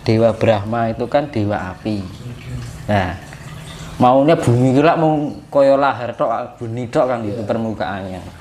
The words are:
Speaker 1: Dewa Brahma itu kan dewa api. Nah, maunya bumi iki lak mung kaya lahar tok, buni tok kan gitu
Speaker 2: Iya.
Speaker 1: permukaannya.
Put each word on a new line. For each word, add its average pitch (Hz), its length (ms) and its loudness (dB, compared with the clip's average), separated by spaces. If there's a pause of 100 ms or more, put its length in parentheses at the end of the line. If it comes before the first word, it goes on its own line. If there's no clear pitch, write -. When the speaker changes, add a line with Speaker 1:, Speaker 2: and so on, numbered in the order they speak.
Speaker 1:
Dewa 113 320 4
Brahma 110 560 0
itu 120 160 -4
kan 147 240 -2
dewa 101 400 -2
api. 104 320 -6 (840)
Nah, 92 260 0 (800)
maunya 135 400 6
bumi 127 400 4
iki 139 80 6
lak 165 160 4
mung 156 480 0
kaya 139 320 6
lahar 123 380 0
tok, 117 420 -2
buni 117 320 -6
tok 147 160 2
kan 120 160 -2
gitu 104 160 -6
Speaker 2:
Iya. 104 80 -6
Speaker 1:
permukaannya. 101 720 -4 (200)